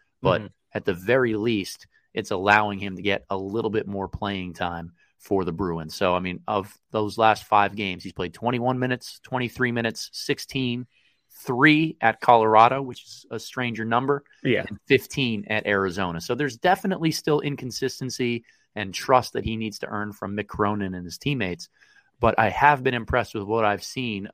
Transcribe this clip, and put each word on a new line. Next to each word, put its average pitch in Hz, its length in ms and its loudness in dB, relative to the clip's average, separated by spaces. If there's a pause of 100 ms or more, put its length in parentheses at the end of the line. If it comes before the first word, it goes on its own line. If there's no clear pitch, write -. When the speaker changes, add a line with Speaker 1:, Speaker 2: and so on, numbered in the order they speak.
(220)
Speaker 1:
But 92 180 2
Speaker 2:
Mm-hmm. 104 60 -10 (260)
Speaker 1:
at 104 120 -8
the 98 100 0
very 113 400 2
least, 107 520 -2 (260)
it's 107 180 -6
allowing 101 480 4
him 95 180 -8
to 92 60 -10
get 98 280 -2
a 98 60 -2
little 101 340 -4
bit 101 160 -2
more 98 220 -6
playing 95 440 -6
time 85 400 -6 (260)
for 95 260 0
the 87 80 -2
Bruins. 82 420 -4
So, 90 200 2
I 90 60 0
mean, 90 280 -6
of 104 280 -2 (160)
those 107 260 -2
last 110 260 6
five 101 320 2
games, 95 260 -6
he's 95 100 -12
played 90 200 -6
twenty-one 123 460 -2
minutes, 127 420 -6
twenty-three 123 520 -4
minutes, 113 400 -4
sixteen, 127 760 -6 (440)
three 151 680 2
at 113 200 2
Colorado, 117 600 6
which 127 240 -10
is - 260 -20
a 117 80 -8
stranger 117 460 -4
number, 131 400 0 (180)
Speaker 2:
Yeah. 123 260 0
Speaker 1:
and - 180 -12
fifteen 123 640 2
at 110 180 -2
Arizona. 95 540 0
So 123 140 -4
there's 131 220 -4
definitely 180 540 2
still 151 300 0
inconsistency 127 1040 -4 (300)
and 98 200 -8
trust - 400 2
that 123 100 -4
he 110 120 -4
needs 110 240 -6
to - 80 -6
earn 104 240 -6
from 101 240 -8
Mick 104 100 -4
Cronin 101 480 -2
and 90 100 -8
his 87 140 -12
teammates. 101 500 -4 (500)
But 113 200 2
I 110 120 4
have 139 320 4
been 127 120 0
impressed 120 400 -2
with 104 100 -4
what 110 200 0
I've 101 200 0
seen 107 500 -6